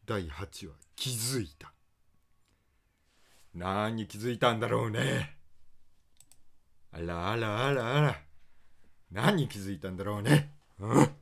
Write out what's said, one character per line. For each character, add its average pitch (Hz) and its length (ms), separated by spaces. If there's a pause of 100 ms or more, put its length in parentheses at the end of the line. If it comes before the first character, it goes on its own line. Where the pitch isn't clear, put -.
第 98 240
八 90 380
話、 76 60 (220)
気 139 140
づ 120 320
い 85 60 (100)
た。 - 160 (1800)
な 95 320
ー - 20
に 110 160
気 101 140
づ 113 100
い 120 80
た 120 160
ん 110 60
だ 117 80
ろ 113 180
う 110 60
ね。 120 440 (1600)
あ 82 80
ら 87 320
あ 113 40
ら 113 300
あ 143 80
ら 127 240
あ 151 40
ら。 143 140 (920)
何 135 280
に 147 100
気 107 100
づ 98 140
い 90 80
た 95 100
ん 92 80
だ 95 60
ろ 104 160
う - 20
ね。 147 320 (240)
う 117 240
ん。 - 80 (120)